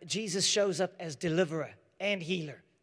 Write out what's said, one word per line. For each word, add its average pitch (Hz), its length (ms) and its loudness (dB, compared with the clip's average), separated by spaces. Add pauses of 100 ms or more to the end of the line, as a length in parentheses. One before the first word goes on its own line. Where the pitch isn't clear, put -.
Jesus 185 400 -2
shows 196 360 4
up 175 180 0
as 160 160 -8
deliverer 160 580 0 (240)
and 196 240 0
healer 156 400 -4 (220)